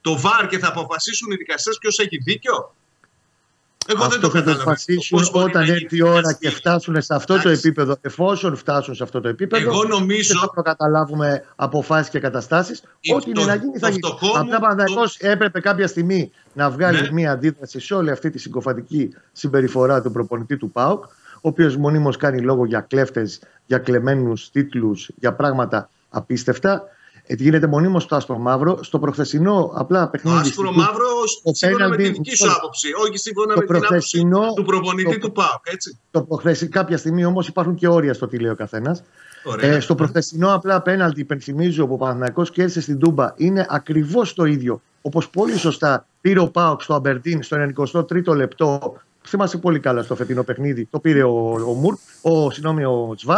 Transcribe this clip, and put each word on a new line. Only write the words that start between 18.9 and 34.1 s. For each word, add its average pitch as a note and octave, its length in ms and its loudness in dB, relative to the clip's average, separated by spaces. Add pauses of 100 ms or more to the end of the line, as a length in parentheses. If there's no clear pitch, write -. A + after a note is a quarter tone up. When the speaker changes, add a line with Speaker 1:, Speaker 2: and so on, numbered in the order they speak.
Speaker 2:
συμπεριφορά C3 680 2
του A#2+ 100 -2
προπονητή A#2 460 -4
του G#2 140 -8
παοκ, D3+ 320 0
ο - 60 -20 (320)
οποίος D#3 360 2
μονίμως D3 400 2
κάνει C3 240 0
λόγο B2 240 2
για A2 140 0
κλέφτες, A#2 600 -2 (260)
για B2+ 120 0
κλεμμένους B2 760 0
τίτλους, B2 640 -2
για A#2+ 180 0
πράγματα B2+ 560 -2 (200)
απίστευτα, B2+ 760 -2 (480)
γιατί B2 120 -4
γίνεται D#3 240 6
μονίμως D#3+ 380 2
το D3+ 100 -2
άσπρο B2+ 220 -4
μαύρο. C3 460 0
Στο - 160 -2
προχθεσινό D3+ 760 0
απλά F3 280 2
Speaker 1:
Το D3 60 0
Speaker 2:
παιχνίδι E3 280 0
Speaker 1:
άσπρο D#3+ 300 0
Speaker 2:
στην F3+ 140 2
Speaker 1:
μαύρο, G#3+ 260 2 (360)
Speaker 2:
το D#3+ 100 0
Speaker 1:
σύμφωνα F#3+ 360 2
με - 60 0
Speaker 2:
πέναλτι, G3 180 2
Speaker 1:
τη - 100 -6
δική A#3+ 120 -6
σου G3+ 100 4
Speaker 2:
το G3+ 120 6
Speaker 1:
άποψη, - 300 -6 (200)
όχι G3+ 100 -6
σύμφωνα G#3+ 360 -2
Speaker 2:
το - 60 4
Speaker 1:
με G3+ 60 2
την F3 100 0
άποψη G#3 140 2
Speaker 2:
προχθεσινό, F3+ 640 2